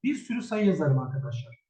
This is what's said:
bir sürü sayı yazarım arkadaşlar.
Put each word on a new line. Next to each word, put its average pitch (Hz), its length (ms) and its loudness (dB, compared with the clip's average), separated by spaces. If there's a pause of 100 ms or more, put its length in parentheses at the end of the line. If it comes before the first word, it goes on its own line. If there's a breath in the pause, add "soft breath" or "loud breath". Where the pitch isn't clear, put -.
bir 262 120 2
sürü 226 260 -6
sayı 214 240 0
yazarım 147 340 4
arkadaşlar. - 600 -6 (100)